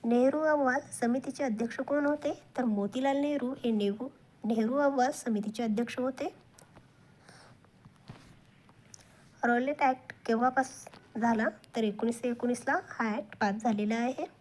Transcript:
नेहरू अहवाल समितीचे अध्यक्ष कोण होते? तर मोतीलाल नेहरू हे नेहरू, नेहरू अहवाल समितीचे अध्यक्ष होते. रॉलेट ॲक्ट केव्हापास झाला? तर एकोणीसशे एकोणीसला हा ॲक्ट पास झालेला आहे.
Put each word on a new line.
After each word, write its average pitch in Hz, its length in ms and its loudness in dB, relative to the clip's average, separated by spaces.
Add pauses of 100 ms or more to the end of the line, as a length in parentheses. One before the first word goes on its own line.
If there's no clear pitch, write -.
नेहरू 254 360 4
अहवाल 294 400 2 (120)
समितीचे 254 520 -2
अध्यक्ष 233 340 -2
कोण 285 280 0
होते? 294 380 -2 (140)
तर 254 80 -2
मोतीलाल 233 520 0
नेहरू 285 360 0
हे 240 180 -2
नेहरू, 208 380 0 (360)
नेहरू 226 300 2
अहवाल 277 360 4
समितीचे 214 520 -2
अध्यक्ष 233 360 -2
होते. 262 360 -4 (3000)
रॉलेट 247 380 2
ॲक्ट 262 320 0 (120)
केव्हापास 254 640 0 (340)
झाला? 233 280 2 (260)
तर 226 80 0
एकोणीसशे 226 460 -2
एकोणीसला 240 580 -2
हा 226 280 -4
ॲक्ट 294 220 -8
पास 202 260 0
झालेला 214 320 0
आहे. 254 300 -2 (160)